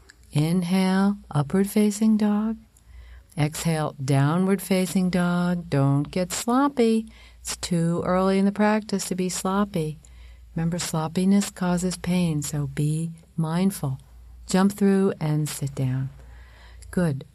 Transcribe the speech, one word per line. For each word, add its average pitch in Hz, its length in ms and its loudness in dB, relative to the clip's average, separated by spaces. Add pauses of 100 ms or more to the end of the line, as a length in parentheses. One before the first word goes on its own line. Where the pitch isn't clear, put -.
(320)
Inhale, 185 880 2 (120)
upward 185 400 0
facing 208 480 2
dog. 214 400 0 (800)
Exhale, 156 560 -2 (100)
downward 165 600 2
facing 185 480 0
dog. 175 580 0
Don't 139 400 2
get 180 220 -4
sloppy. 233 760 2 (360)
It's - 140 -10
too 170 480 -2
early 190 360 2
in 196 60 4
the 202 60 4
practice 208 540 0
to 185 100 -4
be 185 140 -2
sloppy. 185 720 -2 (560)
Remember, 165 240 -2
sloppiness 185 720 0
causes 180 460 -2
pain, 175 440 0
so 147 240 -4
be 151 460 -2 (240)
mindful. 165 640 -2 (480)
Jump 190 240 4
through 196 480 2
and 151 280 0
sit 139 280 -8
down. 131 340 -2 (800)
Good. 156 460 -2